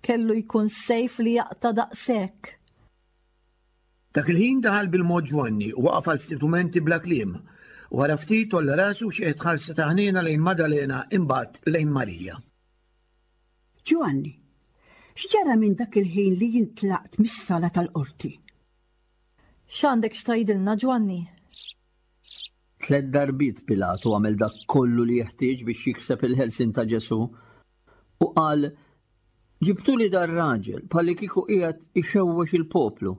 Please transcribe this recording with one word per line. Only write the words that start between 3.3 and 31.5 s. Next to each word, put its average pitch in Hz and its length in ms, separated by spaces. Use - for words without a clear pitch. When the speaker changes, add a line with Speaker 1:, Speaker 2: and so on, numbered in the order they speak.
Speaker 2:
Dak 147 160
il-ħin 240 320
daħal 202 240
bil-mod 170 400
Ġwanni 110 480
u 123 80
waqaf 160 240
għal 151 160
ftit 143 180
mumenti 175 380
bla 165 240
kliem. 113 320
Wara 147 260
ftit 214 320
tolla 151 280
rasu 202 340
xi 196 140
qed 151 180
ħarsa 160 320
ta' 156 160
ħnina 190 320
lejn 156 180
Madalena, 151 680
imbagħad 135 580
lejn 156 220
Marija. 92 460
Speaker 3:
Ġwanni, 170 460
x'ġara 381 460
minn 208 180
dak 220 220
il-ħin 190 400
li 233 160
jintlaqt - 640
mis-sala 175 500
tal-qorti? 170 640
Speaker 1:
X'għandek 233 500
x'tgħidilna, 208 640
Ġwanni? 214 420
Speaker 4:
Tliet 143 300
darbit 139 560
Pilatu 98 480
għamel 104 240
dak 107 200
kollu 120 340
li 120 160
jeħtieġ 127 460
biex 117 240
jikseb - 340
il-ħelsin 120 480
ta' 117 140
Ġesu 110 340
u - 1120
qal, 151 360
"Ġibtu 202 380
li 226 100
dar 175 220
raġel, 127 560
bħalli 170 320
kieku 190 300
qiegħed 175 320